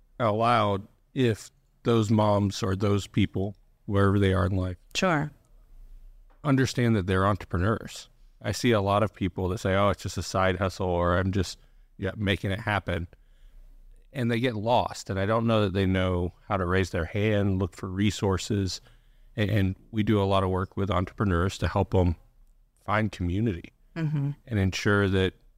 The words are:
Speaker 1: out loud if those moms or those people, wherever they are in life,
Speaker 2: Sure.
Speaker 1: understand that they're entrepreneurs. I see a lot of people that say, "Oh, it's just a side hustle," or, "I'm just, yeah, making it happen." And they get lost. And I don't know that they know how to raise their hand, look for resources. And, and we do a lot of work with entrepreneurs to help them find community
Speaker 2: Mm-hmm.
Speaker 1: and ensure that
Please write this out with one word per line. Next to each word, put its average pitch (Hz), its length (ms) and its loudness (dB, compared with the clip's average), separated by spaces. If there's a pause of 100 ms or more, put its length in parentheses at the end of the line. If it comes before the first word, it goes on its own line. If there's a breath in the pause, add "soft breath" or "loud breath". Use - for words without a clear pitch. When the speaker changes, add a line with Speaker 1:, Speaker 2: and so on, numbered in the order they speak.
(200)
Speaker 1:
out 107 160 2
loud 107 500 2 (280)
if 120 360 0 (340)
those 113 280 2
moms 104 500 2
or 101 140 -2
those 101 320 0
people, 98 480 -2 (300)
wherever 98 340 2
they 95 140 2
are 92 120 0
in 92 120 -2
life, 92 200 -4 (160)
Speaker 2:
Sure. 156 380 0 (1120)
Speaker 1:
understand 127 540 2
that 90 100 -2
they're 95 180 2
entrepreneurs. 101 840 -2 (320)
I 113 100 -4
see 123 200 0
a 107 100 4
lot 101 220 2
of 104 100 -2
people 92 360 -4
that 92 100 -4
say, 95 160 0
"Oh, 101 140 2
it's - 140 -4
just - 140 -8
a 92 60 -6
side 95 340 0
hustle," 95 320 -2
or, 87 280 2
"I'm 95 140 0
just, 95 280 -4 (380)
yeah, 92 200 -4
making 101 340 -2
it 92 100 -4
happen." 92 460 -4 (1080)
And 120 160 -2
they 117 120 0
get 123 140 -2
lost. 107 540 0
And 98 80 -2
I 95 80 0
don't 113 220 0
know 113 140 4
that 101 120 2
they 98 120 2
know 92 480 0 (160)
how 104 80 0
to 92 80 -2
raise 92 240 0
their 82 160 -4
hand, 101 540 0
look 98 160 -2
for - 120 -10
resources. 98 920 -2 (560 soft breath)
And, 104 120 -2
and 98 260 0 (160)
we 110 120 -2
do 104 180 2
a 98 40 2
lot 98 180 2
of 92 60 0
work 92 260 -2
with 98 160 -2
entrepreneurs 92 680 0
to - 100 -2
help 98 220 0
them 90 240 2 (720)
find 104 260 0
community 90 600 -4 (240)
Speaker 2:
Mm-hmm. 147 360 -2 (160)
Speaker 1:
and 110 120 -2
ensure 101 500 2
that 95 240 2 (240)